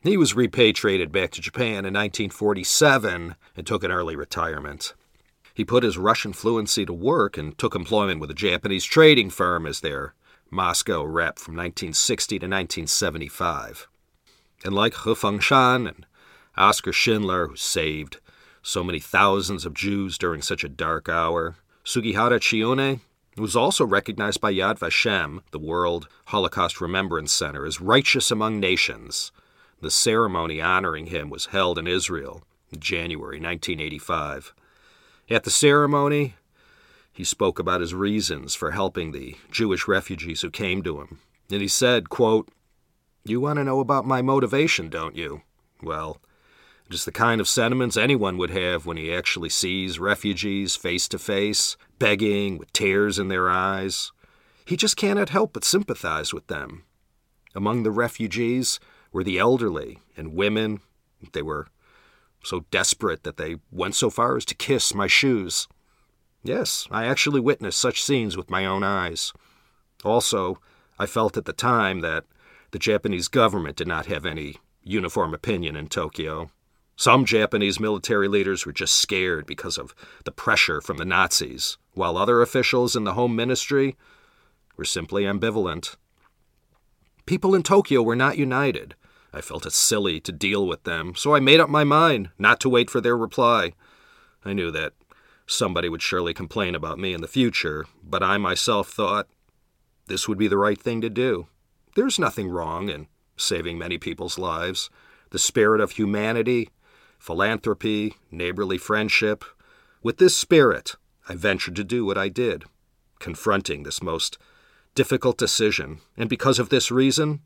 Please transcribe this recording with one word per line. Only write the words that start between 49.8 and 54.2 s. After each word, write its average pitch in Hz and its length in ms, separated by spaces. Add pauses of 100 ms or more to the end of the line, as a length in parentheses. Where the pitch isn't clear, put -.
refugees 98 800
face 87 320
to 95 100
face, 104 600 (200)
begging 101 600
with 76 160
tears 101 440
in 95 100
their 92 200
eyes. 95 640 (540)